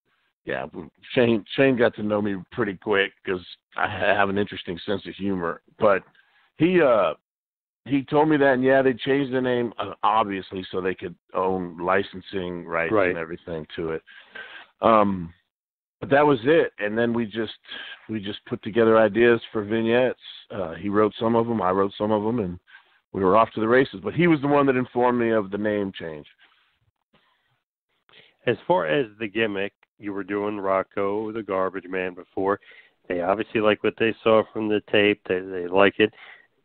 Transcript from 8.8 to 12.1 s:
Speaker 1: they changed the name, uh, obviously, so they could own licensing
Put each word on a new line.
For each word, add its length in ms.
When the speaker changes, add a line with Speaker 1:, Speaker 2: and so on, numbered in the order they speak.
Speaker 1:
they 120
changed 380
the 80
name, 380
uh, 160
obviously, 640
so 120
they 120
could 220
own 440
licensing 880